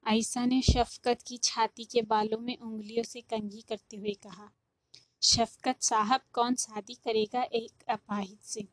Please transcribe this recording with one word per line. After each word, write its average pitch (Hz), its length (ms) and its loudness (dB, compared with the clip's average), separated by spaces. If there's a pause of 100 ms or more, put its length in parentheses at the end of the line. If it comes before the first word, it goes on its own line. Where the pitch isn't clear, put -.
आयशा 226 380 0
ने 254 160 4
शफकत - 600 2
की 247 160 -14
छाती 240 480 -2
के 233 160 0
बालों 220 380 0
में 240 180 -6
उंगलियों 226 460 -6
से 233 180 -10
कंघी 214 400 -6
करते - 360 -10
हुए 208 160 -6
कहा, 202 380 -16 (720)
"शफकत - 580 2
साहब, 226 400 4 (120)
कौन 240 220 2
शादी 214 380 -6
करेगा 220 500 0
एक - 460 -6
अपाहिज 208 520 -4
से?" 214 320 -10